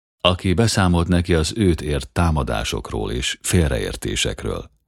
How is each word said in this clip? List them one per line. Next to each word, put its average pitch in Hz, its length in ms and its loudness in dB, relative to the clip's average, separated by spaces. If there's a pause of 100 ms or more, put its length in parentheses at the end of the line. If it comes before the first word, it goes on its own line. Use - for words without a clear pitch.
(260)
aki 90 280 2
beszámolt 90 540 2
neki 87 260 2
az 80 220 2
őt 90 260 2
ért 73 280 -4
támadásokról 60 1040 -2
és - 300 -4
félreértésekről. - 1300 -2 (160)